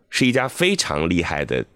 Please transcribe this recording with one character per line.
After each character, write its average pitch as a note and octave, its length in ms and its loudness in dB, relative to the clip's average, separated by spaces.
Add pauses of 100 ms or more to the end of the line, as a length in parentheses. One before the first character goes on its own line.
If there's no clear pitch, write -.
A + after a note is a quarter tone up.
是 - 160 0
一 B2 60 4
家 C3 160 2
非 F3+ 280 0
常 D2+ 320 -2
厉 F2 160 2
害 D2 220 -2
的 B1+ 180 -2 (120)